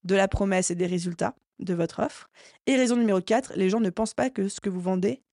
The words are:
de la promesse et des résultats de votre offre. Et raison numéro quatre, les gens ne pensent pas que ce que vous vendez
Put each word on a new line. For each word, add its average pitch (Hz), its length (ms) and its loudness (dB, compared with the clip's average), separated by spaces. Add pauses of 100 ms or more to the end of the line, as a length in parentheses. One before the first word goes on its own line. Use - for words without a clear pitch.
de 185 100 2
la 196 140 4
promesse 190 420 0
et 175 40 -2
des 175 100 0
résultats 175 500 -2 (240)
de 180 140 -4
votre 170 280 -2
offre. - 280 -6 (380)
Et 269 100 4
raison 247 180 4
numéro 214 240 4
quatre, 220 380 0
les 190 120 2
gens 220 120 2
ne 202 80 2
pensent 220 240 -4
pas 262 160 0
que 202 180 -4
ce - 140 -8
que 208 80 -4
vous 180 100 -4
vendez 185 540 -2